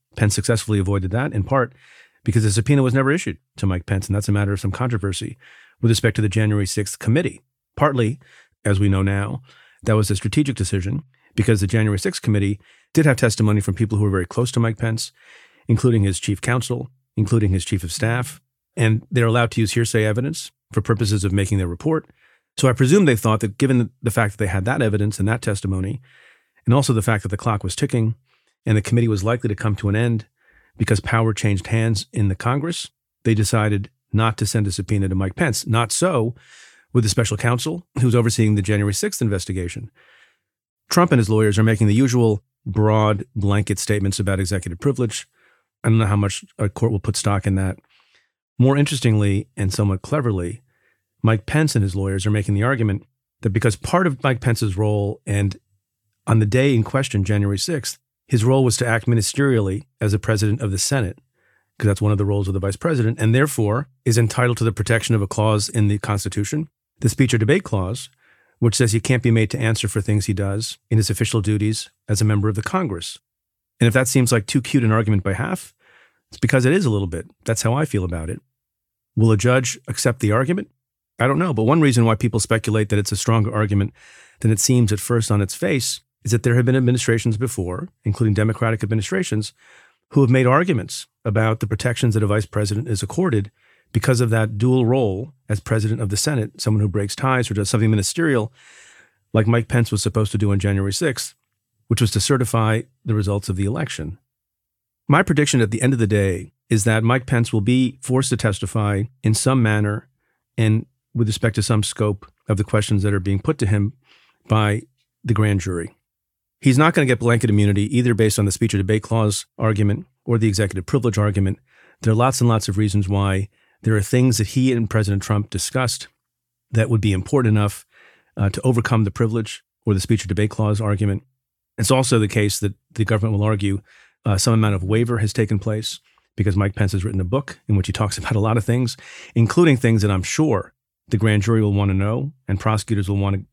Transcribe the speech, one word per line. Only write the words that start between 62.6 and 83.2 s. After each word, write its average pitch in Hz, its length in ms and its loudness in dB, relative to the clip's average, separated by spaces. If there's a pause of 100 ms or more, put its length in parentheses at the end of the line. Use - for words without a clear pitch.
vice 98 160 -4
president, 123 420 0
and 110 160 2
therefore 127 540 0 (160)
is 117 120 2
entitled 120 420 0
to 117 60 0
the 113 80 0
protection 113 420 0
of 104 80 2
a 98 40 -4
clause 107 420 0
in 107 200 0
the 104 100 0
Constitution, 104 720 -4 (320)
the 120 80 2
speech 127 260 0
or 117 40 4
debate 131 260 0
clause, 98 460 -6 (500)
which 113 160 2
says 113 160 2
he 110 80 0
can't 123 220 0
be 117 100 4
made 110 180 2
to - 80 -6
answer 110 300 -2
for 107 120 -4
things 104 260 0
he 104 80 -2
does 98 440 -6 (100)
in 113 100 2
his 107 120 2
official 113 300 -2
duties 107 500 -2 (180)
as 101 120 0
a 110 40 0
member 107 240 2
of 104 60 -2
the 107 80 -6
Congress. 117 560 -6 (640)
And 117 80 6
if 110 60 2
that 127 140 2
seems 127 220 2
like 113 160 0
too - 140 0
cute 120 240 0
an 110 80 4
argument 107 320 2
by 98 80 -2
half, - 420 -6 (560)
it's - 80 -20
because 123 260 2
it 131 80 4
is 190 120 2
a 131 60 2
little 101 180 0
bit. 82 200 -10 (160)
That's 113 180 -2
how 113 120 0
I 151 120 -2
feel 98 180 -2
about 85 260 -6
it. - 100 -10 (760)
Will 110 160 6
a 107 40 4
judge 123 420 0 (100)
accept 120 320 -2
the 104 100 2
argument? 135 400 -2 (500)
I 117 60 2
don't 139 140 2
know, 175 120 0
but 110 120 0
one 151 160 4
reason 123 240 4
why 113 100 4
people 113 240 0
speculate 107 520 0
that 101 80 2
it's 104 120 -2
a 104 60 -4
stronger 113 360 0